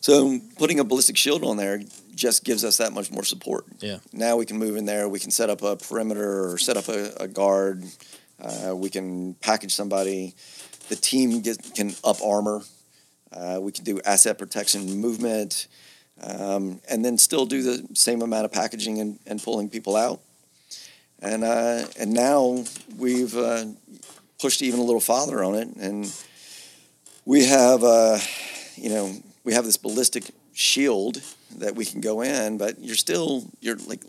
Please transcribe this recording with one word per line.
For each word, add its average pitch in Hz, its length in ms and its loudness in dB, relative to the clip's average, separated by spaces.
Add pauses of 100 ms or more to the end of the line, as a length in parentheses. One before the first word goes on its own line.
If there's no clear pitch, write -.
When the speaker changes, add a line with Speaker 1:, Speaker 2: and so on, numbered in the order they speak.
Speaker 1:
So 135 400 6 (180)
putting 156 220 2
a 135 40 2
ballistic 127 320 2
shield 151 280 2
on 110 120 0
there 101 260 -2 (320)
just 117 300 2
gives 113 200 0
us 107 140 2
that 113 140 0
much 101 200 -6
more 101 120 -6
support. - 400 -4 (140)
Speaker 2:
Yeah. 101 200 -8 (140)
Speaker 1:
Now 117 240 0
we 117 80 0
can 107 140 -8
move 107 180 -2
in 104 100 -4
there. 104 220 0
We 98 120 -4
can 98 100 -8
set 110 200 0
up 101 120 -4
a 101 140 0
perimeter 104 720 -2
or 87 80 -6
set 117 180 0
up 101 120 -4
a, 104 320 -4
a 95 80 -6
guard. 98 560 2 (560)
Uh, 92 340 -8
we 95 160 -4
can 92 440 -6
package 107 380 0
somebody. 98 600 -2 (540)
The 107 80 -6
team 123 460 2
get, 113 340 -6
can 101 260 -2
up 107 200 2
armor. 104 400 0 (680)
Uh, 90 300 -6
we 98 80 -6
can 90 140 -10
do 98 200 -4
asset 104 340 4
protection 98 600 -4
movement, 110 680 -2 (520)
um, 98 680 -6
and 117 160 -2
then 120 120 0
still 131 300 4
do 135 160 -2
the 127 320 -2
same 120 280 2
amount 110 220 0
of 107 80 -4
packaging 107 460 -4
and, 107 260 -6
and 107 160 -8
pulling 107 300 -4
people 104 240 -4
out. 120 260 0 (1040)
And, 110 220 -2
uh, 117 400 0 (140)
and 110 140 -2
now 127 520 4 (320)
we've, 123 400 0
uh, 117 300 0 (760)
pushed 139 220 0
even 123 180 0
a - 20 2
little 117 200 2
farther 131 420 2
on 95 100 0
it, 110 220 -4
and 101 360 -6 (1120)
we 135 200 6
have, 127 400 8
uh, 113 340 8 (560)
you - 140 -8
know, 101 260 -2 (300)
we 117 80 -2
have 120 140 6
this 107 100 2
ballistic 113 480 0 (300)
shield 120 680 2 (360)
that 107 180 -4
we 110 80 -4
can 104 160 -8
go 110 220 -2
in, 117 360 -2
but 104 240 -4
you're 113 140 -8
still, 156 480 0 (160)
you're, 113 160 -4
like, - 320 -12